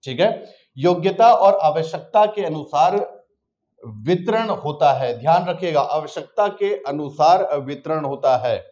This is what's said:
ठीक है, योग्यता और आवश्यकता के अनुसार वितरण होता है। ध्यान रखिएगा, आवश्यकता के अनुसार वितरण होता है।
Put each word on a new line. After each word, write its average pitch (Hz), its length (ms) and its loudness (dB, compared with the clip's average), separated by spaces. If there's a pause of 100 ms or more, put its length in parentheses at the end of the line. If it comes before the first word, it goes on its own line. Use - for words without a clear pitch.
ठीक 131 160 -10
है, - 260 0 (320)
योग्यता 180 560 4
और 196 220 6
आवश्यकता 160 680 0
के 208 200 -4
अनुसार 156 800 -2 (640)
वितरण 180 640 -2
होता 147 440 0
है। 123 260 -4
ध्यान 165 260 2
रखिएगा, 170 360 -2
आवश्यकता 156 680 -4
के 202 360 -4
अनुसार 147 760 0
वितरण 147 460 -6
होता 135 320 0
है। 110 340 -2